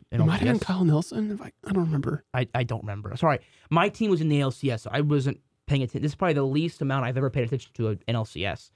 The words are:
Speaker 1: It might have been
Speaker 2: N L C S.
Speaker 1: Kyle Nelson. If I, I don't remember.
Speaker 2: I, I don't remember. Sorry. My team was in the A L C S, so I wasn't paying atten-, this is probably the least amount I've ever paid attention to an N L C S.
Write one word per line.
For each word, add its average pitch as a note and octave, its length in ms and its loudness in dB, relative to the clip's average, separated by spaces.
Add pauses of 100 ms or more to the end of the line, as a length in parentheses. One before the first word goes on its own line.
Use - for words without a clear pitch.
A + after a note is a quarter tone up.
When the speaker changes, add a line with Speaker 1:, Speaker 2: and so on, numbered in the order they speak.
(100)
Speaker 1:
It A#2+ 80 -2
might D#3+ 140 6
have G3 80 0
been B3 80 2
Speaker 2:
N A#3+ 60 4
L G#3 40 2
C - 40 -6
S. - 40 -10
Speaker 1:
Kyle F#3 180 0
Nelson. F3 480 0
If G3+ 100 -8
I, - 100 -16 (140)
I G3 60 -4
don't F3+ 120 2
remember. C#3+ 480 -2
Speaker 2:
I, C3 220 -2
I B2+ 100 0
don't A2+ 180 -6
remember. G#2 340 -8
Sorry. D3 220 2 (320)
My E3+ 180 4
team G#3 220 -2
was E3+ 100 2
in D#3+ 80 0
the D3 120 4
A C#3 40 2
L C3+ 60 0
C C3 200 -2
S, A2+ 120 -4
so - 100 -12
I C#3 100 0
wasn't C#3+ 380 0 (260)
paying C#3 160 0
atten-, - 200 -4
this D3 100 0
is - 40 -10
probably F3 180 2
the C#3 120 0
least D#3 360 -2
amount C3+ 240 0
I've B2 100 -2
ever C3 140 2
paid B2+ 140 2
attention B2 300 -4
to A2+ 140 0
an G2+ 200 -2
N A#2 80 2
L A2 80 2
C F2 200 -6
S. - 320 -6